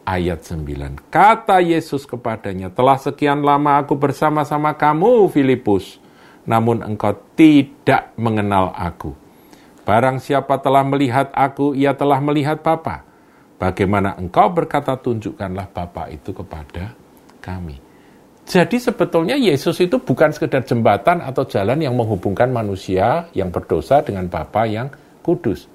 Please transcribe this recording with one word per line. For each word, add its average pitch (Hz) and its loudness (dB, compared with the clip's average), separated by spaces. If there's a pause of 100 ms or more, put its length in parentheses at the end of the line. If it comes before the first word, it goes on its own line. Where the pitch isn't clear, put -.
Ayat 90 -2
sembilan, 71 -10
kata 196 4
Yesus 160 -2
kepadanya, 101 -8
"Telah 131 4
sekian 143 0
lama 143 2
aku 143 -2
bersama-sama 147 -2
kamu, 180 4
Filipus, 123 0 (480)
namun 113 0
engkau 104 -2 (240)
tidak 143 4
mengenal 101 0
aku. 82 -8 (600)
Barang 127 2
siapa 135 -2
telah 139 4
melihat 139 0
aku, 139 0
ia 139 2
telah 139 0
melihat 147 -2
Bapa. 160 -4 (560)
Bagaimana 95 0
engkau 92 0
berkata, 156 -2
'Tunjukkanlah 98 -6
Bapa 85 -10
itu 78 -14
kepada 87 -12 (480)
kami'?" 87 -12 (520)
Jadi 175 0
sebetulnya 175 -2
Yesus 165 0
itu 214 0
bukan 151 0
sekedar 135 -4
jembatan 117 2
atau 131 -4
jalan 113 -2
yang 131 -2
menghubungkan 110 0
manusia 107 -2
yang 92 -4
berdosa 92 0
dengan 92 -6
Bapa 87 -2
yang 110 -4 (320)
kudus. - -4